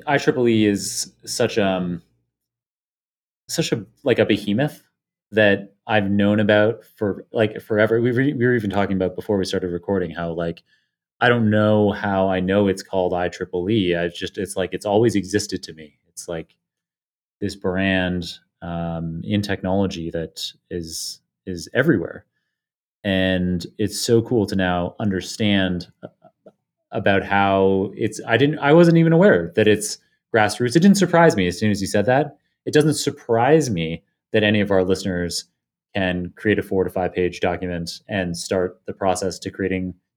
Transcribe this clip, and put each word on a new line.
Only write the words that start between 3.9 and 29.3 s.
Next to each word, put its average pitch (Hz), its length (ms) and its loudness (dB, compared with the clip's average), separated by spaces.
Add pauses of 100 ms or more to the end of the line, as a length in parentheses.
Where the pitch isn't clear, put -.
like, 123 160 4
a 101 60 4
behemoth 110 560 -2 (500)
that 101 420 2 (120)
I've 107 220 0
known 101 300 2
about 107 460 2
for, - 480 -6
like, 117 280 -2
forever. 110 400 0
We 123 120 0
were, 123 100 0
we 135 240 0
were 123 80 2
even 104 160 -2
talking 98 240 -2
about 92 220 -2
before 101 220 -4
we 92 60 -2
started 90 280 -4
recording 87 400 -4
how, 85 180 -8
like, 85 320 -6 (580)
I 120 80 6
don't 117 220 4
know 107 400 4
how 98 380 0
I 92 120 0
know 98 280 2
it's 95 140 -2
called 90 300 -2
I 90 160 -2
triple 90 420 -6
E. 92 260 0
I 85 120 -2
just, 90 300 -12
it's 98 180 -8
like, 90 160 -4
it's 92 140 -8
always 104 300 2
existed 95 480 -4
to 85 80 -14
me. 78 260 -20 (100)
It's - 200 -18
like 82 260 -10 (840)
this 98 160 -6
brand, 92 800 -2 (240)
um, 85 600 -8
in 101 180 -2
technology 95 680 -4
that 82 340 -8 (260)
is, 82 500 -10 (240)
is 87 300 -10
everywhere. 127 500 0 (800)
And 92 640 0 (120)
it's 104 220 -4
so 117 220 2
cool 113 240 0
to 101 80 -6
now 90 460 -2
understand 95 920 -2 (1000)
about 101 300 2
how 98 720 2
it's, - 320 -6
I 117 100 2
didn't, 143 220 2
I 143 140 2
wasn't 170 260 8
even 165 140 4
aware 160 420 4